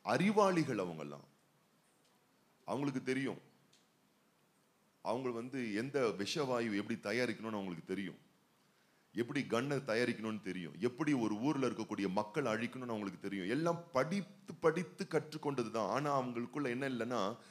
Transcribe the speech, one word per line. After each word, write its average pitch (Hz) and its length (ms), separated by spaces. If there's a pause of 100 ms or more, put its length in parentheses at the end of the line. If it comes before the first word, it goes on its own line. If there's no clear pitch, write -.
அறிவாளிகள் 170 760
அவங்கெல்லாம். 78 480 (1400)
அவங்களுக்கு 131 380
தெரியும், 131 380 (1600)
அவங்க 123 280
வந்து 120 440
எந்த 123 440
விஷவாயு 120 580
எப்படி 104 280
தயாரிக்கணும்னு 110 540
அவங்களுக்கு 92 280
தெரியும், 92 380 (920)
எப்படி 123 280
கன்னை 135 360
தயாரிக்கணும்னு 110 640
தெரியும், 90 380
எப்படி 123 340
ஒரு 110 220
ஊர்ல 131 320
இருக்கக்கூடிய 104 420
மக்கள் 107 340
அழிக்கணும்னு 120 480
அவங்களுக்கு 101 280
தெரியும். 95 300
எல்லாம் 165 420
படித்து 160 680
படித்து 165 500
கற்றுக்கொண்டது 143 640
தான். 107 180
ஆனா, 139 300
அவங்களுக்குள்ள 123 460
என்ன 131 240
இல்லைன்னா, 117 480 (140)